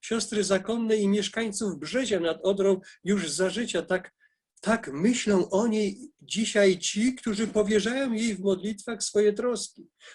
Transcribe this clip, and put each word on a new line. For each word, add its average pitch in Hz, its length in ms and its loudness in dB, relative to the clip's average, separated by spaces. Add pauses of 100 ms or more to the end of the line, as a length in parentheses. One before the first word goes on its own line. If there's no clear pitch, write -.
siostry 220 440 -2
zakonne 220 520 0
i 202 120 2
mieszkańców 202 680 -2
Brzezia 190 420 -2
nad 165 220 -2
Odrą 196 380 2 (240)
już 175 260 0
za 180 200 0
życia. 185 320 -4
Tak, 185 320 -4 (460)
tak 214 320 -2
myślą 196 580 2
o 208 160 2
niej 208 320 0 (240)
dzisiaj 202 560 2
ci, 240 360 0
którzy 220 320 -2
powierzają 220 680 0
jej 220 220 -2
w 185 60 -8
modlitwach 202 640 -4
swoje 208 300 4
troski. 226 560 -6 (260)